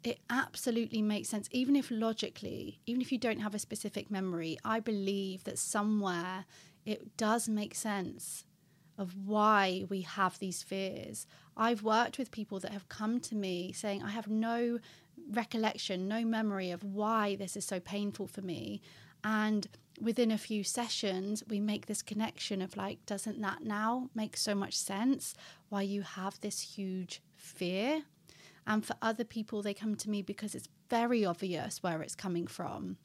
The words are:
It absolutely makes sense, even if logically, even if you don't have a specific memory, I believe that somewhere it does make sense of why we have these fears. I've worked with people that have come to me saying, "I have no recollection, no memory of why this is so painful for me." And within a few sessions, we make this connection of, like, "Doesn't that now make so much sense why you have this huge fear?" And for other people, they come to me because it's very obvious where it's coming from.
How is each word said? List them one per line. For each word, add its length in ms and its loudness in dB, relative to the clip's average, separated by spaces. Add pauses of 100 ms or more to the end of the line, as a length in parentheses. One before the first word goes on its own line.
It 240 -2
absolutely 720 0
makes 260 0
sense, 220 -4
even 240 4
if 160 4
logically, 960 -2
even 140 2
if 100 0
you 80 2
don't 220 2
have 140 -2
a 40 0
specific 540 -4
memory, 520 0
I 140 4
believe 680 0
that 140 -4
somewhere 880 2 (400)
it 320 -4
does 320 2
make 260 0
sense 680 -4 (520)
of 200 -4
why 720 6
we 140 -2
have 360 0
these 240 -4
fears. 640 -6 (300)
I've 260 2
worked 360 4
with 120 -2
people 300 -6
that 120 -6
have 160 -10
come 320 0
to 140 -6
me 380 0
saying, 300 -2
"I 80 -4
have 180 -4
no 500 2 (520)
recollection, 760 0
no 180 0
memory 460 2
of 140 -4
why 520 2
this 200 -4
is 80 -4
so 160 -2
painful 460 -2
for 160 -8
me." 380 -4 (420)
And 440 2 (340)
within 300 4
a 80 2
few 260 -2
sessions, 840 -2
we 140 0
make 260 0
this 160 -4
connection 580 -2
of, 160 -4
like, 300 -4
"Doesn't 340 -4
that 220 -2
now 520 0
make 220 -2
so 180 2
much 220 -2
sense 580 2 (340)
why 140 0
you 200 0
have 380 -6
this 200 -4
huge 640 -4 (100)
fear?" 720 0 (640)
And 180 2
for 160 -4
other 240 2
people, 380 -4
they 120 0
come 220 0
to 140 -4
me 100 2
because 340 -6
it's 140 -8 (220)
very 340 4
obvious 580 0
where 200 0
it's 120 -6
coming 320 -2
from. 580 -6